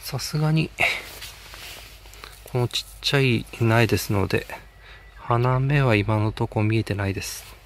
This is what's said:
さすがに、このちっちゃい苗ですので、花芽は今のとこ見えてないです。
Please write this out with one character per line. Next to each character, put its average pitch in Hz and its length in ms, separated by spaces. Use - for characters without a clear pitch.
さ 135 160
す - 180
が 156 140
に、 160 180
こ - 160
の 120 80
ち - 200
っ - 140
ち - 140
ゃ 139 40
い 120 280
苗 117 280
で 101 100
す - 160
の 95 140
で、 - 180
花 127 440
芽 139 220
は 123 140
今 104 240
の 107 120
と 117 160
こ - 140
見 107 160
え 107 60
て - 100
な 98 140
い 95 80
で 104 80
す。 - 200